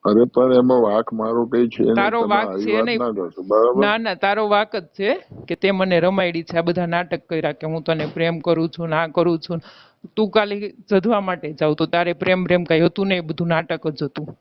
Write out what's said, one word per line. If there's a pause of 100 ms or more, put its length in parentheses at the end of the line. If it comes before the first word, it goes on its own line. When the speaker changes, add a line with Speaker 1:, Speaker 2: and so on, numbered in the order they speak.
Speaker 1:
અરે,
પણ
એમાં
વાંક
મારો
કઈ
છે
નહીં.
Speaker 2:
તારો
Speaker 1:
તમે
Speaker 2:
વાંક
Speaker 1:
આવી
Speaker 2:
છે
Speaker 1:
વાત
Speaker 2:
નહીં.
Speaker 1:
ના
કરશો,
બરાબર?
Speaker 2:
ના,
ના,
તારો
વાંક
જ
છે (280)
કે
તે
મને
રમાડી
છે,
આ
બધા
નાટક
કર્યા
કે
હું
તને
પ્રેમ
કરું
છું
ને
આ
કરું
છું
ને. (460)
તું
ખાલી (160)
જધવા
માટે
જાવ
તો
તારે
પ્રેમ
પ્રેમ
કાંઈ
હતું
નહીં,
એ
બધું
નાટક
જ
હતું.